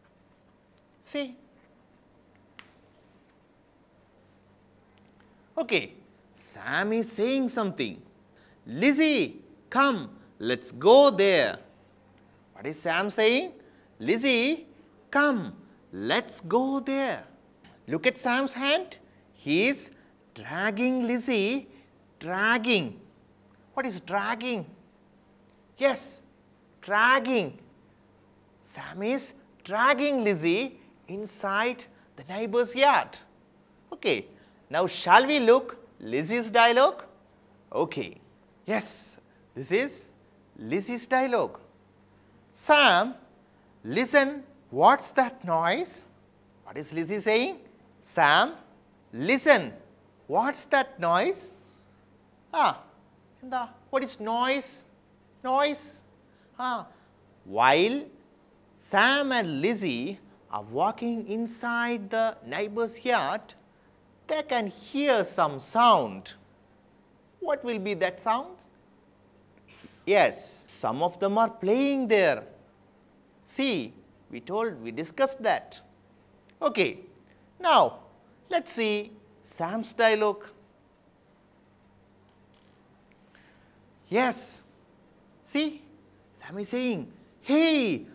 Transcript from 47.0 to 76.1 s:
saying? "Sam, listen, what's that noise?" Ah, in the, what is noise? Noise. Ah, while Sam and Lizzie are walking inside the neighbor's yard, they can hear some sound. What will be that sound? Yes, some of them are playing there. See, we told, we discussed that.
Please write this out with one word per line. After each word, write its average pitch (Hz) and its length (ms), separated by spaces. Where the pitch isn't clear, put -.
saying? 254 240
"Sam, 160 320
listen, 254 420
what's 233 360
that 262 140
noise?" 180 420
Ah, 262 200
in 254 140
the, 247 80
what 269 160
is - 120
noise? 247 500
Noise. 277 420
Ah, 233 200
while 165 420
Sam 262 400
and 175 300
Lizzie 190 580
are 104 140
walking 226 380
inside 233 720
the 226 180
neighbor's 214 400
yard, 208 480
they 311 140
can 233 140
hear 269 560
some 156 360
sound. 143 760
What 294 240
will 233 260
be 208 40
that 180 140
sound? 269 360
Yes, 175 600
some 123 260
of - 120
them 202 180
are 226 140
playing 262 420
there. 185 320
See, 185 360
we 120 80
told, 190 420
we 113 100
discussed 214 520
that. 180 360